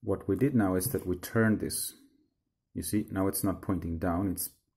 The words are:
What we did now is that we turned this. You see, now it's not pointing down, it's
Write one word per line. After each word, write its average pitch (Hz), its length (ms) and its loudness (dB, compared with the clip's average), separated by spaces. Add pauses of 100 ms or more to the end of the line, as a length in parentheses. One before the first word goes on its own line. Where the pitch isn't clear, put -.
What 98 260 -4
we 98 80 4
did 143 180 2
now 98 200 4
is 92 160 2
that - 160 -2
we 90 100 0
turned 110 440 2
this. - 340 -6 (800)
You 90 80 -6
see, 104 280 -2
now 95 180 0
it's - 160 -2
not 92 180 0
pointing 85 360 -2
down, 90 340 0
it's - 180 -6 (260)